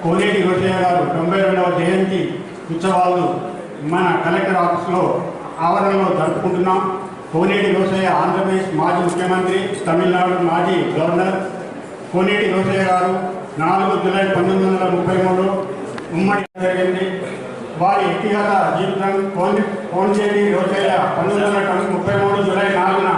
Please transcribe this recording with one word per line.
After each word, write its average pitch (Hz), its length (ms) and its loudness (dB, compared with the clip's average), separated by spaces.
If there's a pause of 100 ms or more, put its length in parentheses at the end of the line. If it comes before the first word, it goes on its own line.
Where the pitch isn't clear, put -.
కోనేటి 196 440 2
రోషయ్య 185 380 2
గారు 175 180 2 (140)
తొంభై 175 300 0
రెండవ 180 320 2
జయంతి 190 420 0 (540)
ఉత్సవాలు 180 500 2 (680)
మన 180 120 2 (200)
కలెక్టర్ 185 400 0
ఆఫీస్లో 175 380 0 (640)
ఆవరణలో 196 360 2 (140)
జరుపుకుంటున్నాం. 175 640 0 (500)
కోనేటి 190 400 2
రోషయ్య 190 480 2
ఆంధ్రప్రదేశ్ 185 480 0 (120)
మాజీ 175 260 0
ముఖ్యమంత్రి, 185 520 0 (300)
తమిళనాడు 180 480 2 (140)
మాజీ 175 260 0 (220)
గవర్నర్ 175 380 0 (760)
కోనేటి 196 420 2
రోషయ్య 190 380 0
గారు 180 200 2 (500)
నాలుగు 190 420 2
జూలై 185 200 2 (120)
పంతొమ్మిది 190 320 2
వందల 185 260 2
ముప్పై 175 300 0
మూడు 185 220 2 (720)
ఉమ్మడి 196 280 0 (180)
జరిగింది. 185 420 0 (760)
వారి 196 240 2
వ్యక్తిగత 208 460 0 (260)
జీవితం 196 360 0 (220)
కోన్-, 190 320 2 (260)
కోనేటి 202 500 2 (120)
రోషయ్య 190 380 0 (240)
పంతొమ్మిది 202 300 0
వందల 202 280 0 (220)
ముప్పై 202 240 0
మూడు 196 260 2
జూలై 196 220 0 (100)
నాలుగున 185 380 0